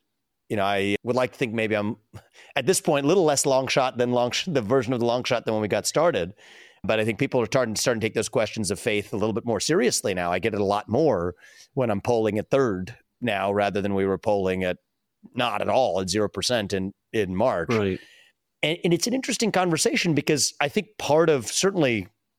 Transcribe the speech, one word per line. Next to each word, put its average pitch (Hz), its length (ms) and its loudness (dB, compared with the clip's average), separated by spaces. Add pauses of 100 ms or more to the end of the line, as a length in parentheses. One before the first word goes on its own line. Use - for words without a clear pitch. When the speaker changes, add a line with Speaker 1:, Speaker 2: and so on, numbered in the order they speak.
(500)
Speaker 1:
you 113 80 -2
know, 98 80 0
I 101 380 2
would 117 120 -2
like 127 160 0
to - 60 -20
think 113 160 -4
maybe 110 220 0
I'm, 104 220 -2 (580)
at 131 100 -2
this 185 160 2
point, 143 240 0
a - 20 2
little 185 180 4
less 147 200 2
long 131 220 2
shot 127 300 0
than 123 140 0
long 123 200 2
sh-, - 160 -6
the 139 140 0
version 120 320 0
of 120 60 -2
the 117 60 2
long 120 180 0
shot 117 220 -2
than 110 80 -2
when 107 80 0
we 107 60 0
got 101 200 -2
started. 120 460 0 (500)
But 110 160 0
I 107 60 0
think 110 140 0
people 131 220 0
are 110 60 0
starting, 120 280 0
starting 117 260 0
to 113 40 0
take 104 80 -4
those 110 160 -2
questions 107 420 -2
of 92 80 -2
faith 104 320 -2
a 110 60 -4
little 107 160 0
bit 95 120 -4
more 110 140 0
seriously 156 540 0
now. 87 180 -2
I 92 80 0
get 101 140 0
it 101 80 -2
a 101 40 2
lot 101 220 0
more 104 480 0 (380)
when 127 160 0
I'm 98 120 -2
polling 110 360 0
at 101 120 -4
third 107 460 0 (240)
now 101 320 0
rather 101 300 0
than 98 120 -2
we 98 120 2
were 95 120 0
polling 95 460 0
at 90 140 -2 (560)
not 113 280 -2
at 98 80 -2
all, 101 300 2
at 95 100 -4
zero 101 200 0
percent 104 440 -2
in, 95 200 -4 (180)
in 95 240 -2
March. 104 380 0
Speaker 2:
Right. 101 260 0 (640)
Speaker 1:
And, 156 220 -2
and 170 80 4
it's 165 140 0
an 226 60 -2
interesting 196 380 -2
conversation 180 640 0
because 143 480 0
I 147 80 0
think - 280 -6
part 160 320 4
of, 131 180 2
certainly 135 600 0 (320)